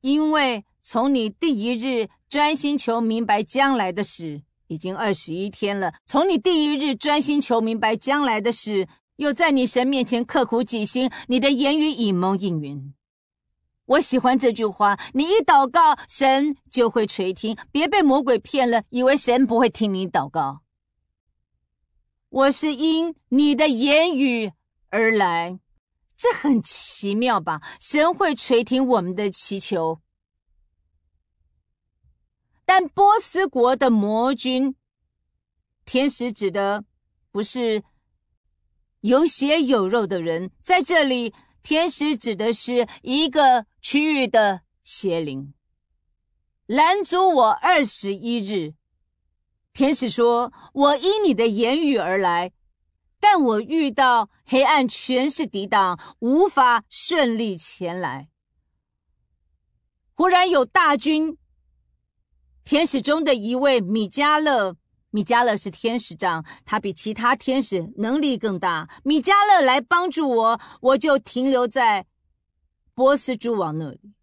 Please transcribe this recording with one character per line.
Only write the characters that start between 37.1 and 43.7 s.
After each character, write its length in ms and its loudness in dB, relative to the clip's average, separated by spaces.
不 100 -6
是 400 -2
有 260 2
血 340 2
有 280 0
肉 180 0
的 160 -4
人， 300 -6
在 180 2
这 220 2
里， 320 -2
天 260 0
使 260 -2
指 200 -6
的 160 -2
是 340 -2
一 260 0
个 380 2